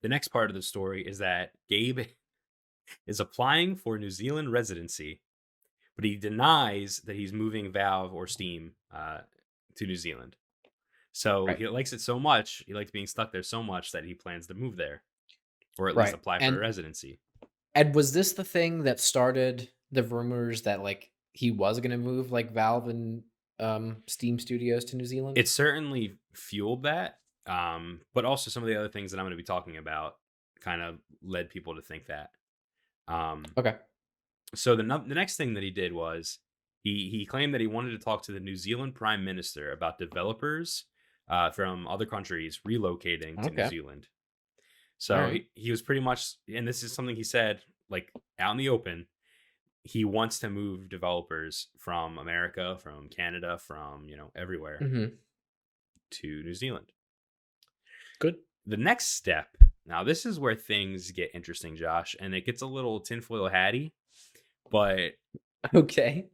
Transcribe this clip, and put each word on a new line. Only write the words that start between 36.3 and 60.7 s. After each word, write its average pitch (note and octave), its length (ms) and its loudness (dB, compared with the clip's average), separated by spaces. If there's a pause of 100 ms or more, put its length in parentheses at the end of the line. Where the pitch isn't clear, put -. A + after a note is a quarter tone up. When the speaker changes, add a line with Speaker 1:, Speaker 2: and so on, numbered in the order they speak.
Speaker 1:
he, G2+ 260 -2
he G#2 160 -4
claimed C#3+ 280 0
that A#2+ 80 2
he A2 60 2
wanted A#2+ 240 -2
to A2 80 -8
talk G#2+ 240 -2
to - 80 -12
the G2 80 -8
New F#2+ 160 -8
Zealand A#2 400 -4
Prime G#2+ 280 0
Minister F2 480 -6
about D#2+ 280 -4
developers, A2+ 840 -4 (440)
uh, F2 220 4
from F#2 360 -4
other G2 180 -2
countries F2+ 640 -8
relocating F2 720 -2
to C3+ 80 0
New D#3 140 -2
Speaker 2:
Okay. - 60 0
Speaker 1:
Zealand. D2 400 -10 (880)
So - 180 0
Speaker 2:
All F#2+ 60 6
right. - 340 0
Speaker 1:
he, G#2+ 80 -16
he A#2 80 -2
was A2+ 100 0
pretty C3+ 200 -6
much, B2+ 340 -2 (140)
and A#2 180 -4
this A#2+ 160 -4
is A#2 100 -10
something B2 220 -6
he A2+ 80 -8
said, A2 400 2 (260)
like, F#2 220 -6 (260)
out F#2+ 140 0
in A2+ 60 -2
the C3+ 120 0
open, F2 380 0 (760)
he A2 220 0
wants G#2+ 340 0
to A2 100 -6
move G2 400 -6
developers F2 880 -4
from E2 400 -6
America, F2 600 -4
from D2 320 -18
Canada, F2 480 -4
from, D2+ 520 -14
you D2 80 -16
know, D2+ 180 -18
everywhere D#2 460 -8
Speaker 2:
Mm-hmm. B2+ 340 -2 (960)
Speaker 1:
to D2+ 320 -10
New E2+ 100 -10
Zealand. A#2 380 -8 (1300)
Speaker 2:
Good. E3+ 200 0 (260)
Speaker 1:
The G2+ 120 -2
next F#3 300 2
step, - 500 -2 (280)
now E2+ 180 -2
this D#3+ 220 2
is G3+ 140 -2
where A#2+ 160 4
things F#2+ 560 -2